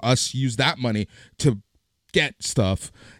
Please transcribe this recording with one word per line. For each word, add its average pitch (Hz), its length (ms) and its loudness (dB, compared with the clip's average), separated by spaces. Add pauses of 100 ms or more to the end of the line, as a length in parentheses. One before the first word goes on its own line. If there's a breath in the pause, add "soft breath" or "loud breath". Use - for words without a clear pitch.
us - 320 0
use 127 220 -2
that 135 240 0
money 107 280 0 (300 soft breath)
to 113 240 2 (500)
get 151 300 0
stuff, - 500 0 (280 loud breath)